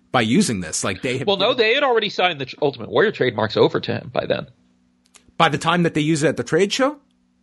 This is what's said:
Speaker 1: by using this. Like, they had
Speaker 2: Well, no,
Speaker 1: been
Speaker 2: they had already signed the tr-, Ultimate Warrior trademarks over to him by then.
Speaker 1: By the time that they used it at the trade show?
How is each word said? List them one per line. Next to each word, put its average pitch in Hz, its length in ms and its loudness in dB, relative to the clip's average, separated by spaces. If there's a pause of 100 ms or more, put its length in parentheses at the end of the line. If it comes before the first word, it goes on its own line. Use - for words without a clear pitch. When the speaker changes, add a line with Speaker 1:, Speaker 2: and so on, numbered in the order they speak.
(120)
Speaker 1:
by 131 100 2
using 117 380 2
this. 78 240 -6
Like, 98 180 -4
they 127 160 -4
had - 100 -8
Speaker 2:
Well, 196 100 2
no, 196 120 0
Speaker 1:
been 262 80 -2
Speaker 2:
they 220 160 4
had 285 100 0
already 226 260 0
signed 180 300 0
the 135 60 -6
tr-, - 160 -12
Ultimate 123 280 -2
Warrior 139 220 4
trademarks 110 460 0
over 120 220 4
to - 140 -4
him - 200 -8
by - 120 -2
then. - 220 -4 (920)
Speaker 1:
By 165 120 4
the 143 80 0
time 170 260 0
that 165 120 -2
they 147 60 0
used 151 220 0
it 156 40 4
at 127 100 0
the 127 60 -2
trade 185 280 0
show? 277 280 -2 (440)